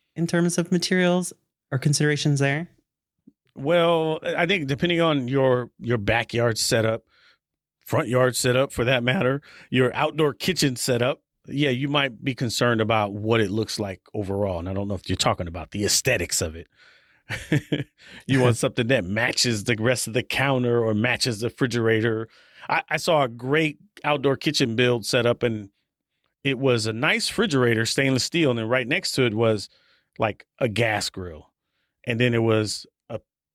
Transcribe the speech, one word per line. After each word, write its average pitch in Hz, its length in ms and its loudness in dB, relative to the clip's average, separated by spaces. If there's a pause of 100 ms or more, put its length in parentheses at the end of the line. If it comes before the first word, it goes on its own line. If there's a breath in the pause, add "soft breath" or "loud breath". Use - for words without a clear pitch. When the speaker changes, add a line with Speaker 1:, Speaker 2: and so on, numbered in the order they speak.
(160)
Speaker 1:
in 165 120 -2
terms 175 300 0
of 175 140 -2
materials 180 600 0 (380)
or 135 60 -2
considerations 147 640 0
there? 143 300 -2 (880)
Speaker 2:
Well, 160 680 2
I 170 220 -2
think 165 220 -2
depending 170 340 0
on 147 260 2
your, 127 420 2 (100)
your 117 180 0
backyard 113 600 0
setup, 113 460 0 (800 soft breath)
front 135 220 0
yard 127 280 2
setup 127 360 2
for 123 140 -2
that 127 180 2
matter, 131 380 0 (280 loud breath)
your 127 260 2
outdoor 151 380 0
kitchen 147 420 -2
setup, 123 460 0 (260)
yeah, 139 220 0
you 131 200 -2
might 139 340 -2
be 135 100 -4
concerned 120 480 0
about 107 320 0
what 110 280 0
it 98 100 0
looks 107 280 -4
like 98 220 -8 (120)
overall. 98 460 -4
And 87 100 -6
I 95 40 -6
don't 101 140 -4
know 101 60 -6
if - 160 -8
you're 95 60 -2
talking 104 320 -2
about 82 240 -12
the 101 120 -4
aesthetics 98 580 -2
of 80 140 -6
it. 82 120 -18 (600 soft breath)
<laughs> - 580 -4 (400 loud breath)
You 131 140 2
want 120 160 4
Speaker 1:
<laughs> - 0 -
Speaker 2:
something 123 300 -2
that 117 180 2
matches 110 580 -2
the 117 160 0
rest 117 280 0
of 113 60 -10
the 123 100 -2
counter 123 600 0
or 110 100 0
matches 117 460 0
the 117 80 -4
refrigerator. 113 800 0 (420 loud breath)
I, 160 200 0
I 156 80 -2
saw 156 260 2
a 131 40 0
great 135 520 -2 (240)
outdoor 139 340 0
kitchen 131 380 0
build 120 300 2
setup, 120 380 2
and 110 260 -4 (760)
it 135 160 0
was 123 260 2
a 110 80 -2
nice 165 360 -2
refrigerator, 127 560 2
stainless 131 380 0
steel, 165 260 2
and 117 100 0
then 110 80 -4
right 123 200 0
next 170 260 -2
to 139 100 2
it 117 100 2
was, 110 360 0 (500 soft breath)
like, 110 260 -4 (140)
a 135 80 0
gas 107 420 -2
grill. 85 420 -14 (540)
And 117 140 -2
then 123 140 4
it 113 100 2
was 110 420 0 (240)
a, 113 100 -10 (360)